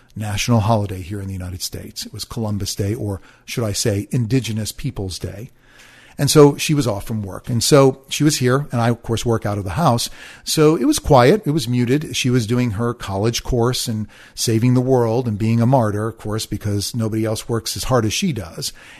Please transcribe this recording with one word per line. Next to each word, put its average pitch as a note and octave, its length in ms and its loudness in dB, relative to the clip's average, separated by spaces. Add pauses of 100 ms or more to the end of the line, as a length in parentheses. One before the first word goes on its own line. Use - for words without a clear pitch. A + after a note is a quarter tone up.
(140)
national G#2+ 460 0
holiday G2+ 420 0
here G2+ 180 -10
in F#2+ 60 -10
the G2 60 -8
United F2+ 280 -8
States. - 460 -12
It - 60 -18
was G#2 120 -12
Columbus G#2 520 -6
Day, G2+ 180 -2
or G#2 260 -6 (240)
should A#2+ 200 -6
I G#2 80 -2
say G2+ 400 -2
Indigenous A2+ 580 -2
Peoples G2 480 -8
Day. G2 320 -12 (680)
And C#3 120 2
so C#3+ 280 8
she - 160 0
was C#3+ 120 2
off G2+ 200 -4
from G#2+ 160 -6
work. F#2 260 -12
And A#2+ 160 0
so C3+ 460 6
she - 120 -2
was D3 140 2
here, B2+ 340 0
and A#2+ 120 0
I, A#2 80 2
of A#2+ 120 -2
course, A2 220 -4
work A2+ 220 0
out G#2 100 -2
of G2+ 80 -4
the F#2+ 60 -8
house. A#2+ 400 0 (340)
So D#3 320 4
it A#3 80 0
was D4 140 2
quiet. D3 480 6
It - 60 0
was C#3+ 140 -2
muted. B2 480 0
She - 140 -2
was B2 180 2
doing B2 260 0
her A#2 200 -4
college G#2+ 500 -4
course A#2+ 460 0
and G#2+ 180 -4 (280)
saving A#2+ 400 2
the B2+ 80 4
world B2 440 2
and G#2 120 -4
being A2 200 2
a A#2 80 4
martyr, A2 420 2
of A2 100 -12
course, G#2+ 260 -6
because G2+ 500 -4
nobody A2 300 -2
else A2 240 -4
works A2+ 300 -4
as - 60 -6
hard A#2+ 200 2
as G#2+ 80 0
she F#3+ 180 -2
does. G#2 440 -8 (240)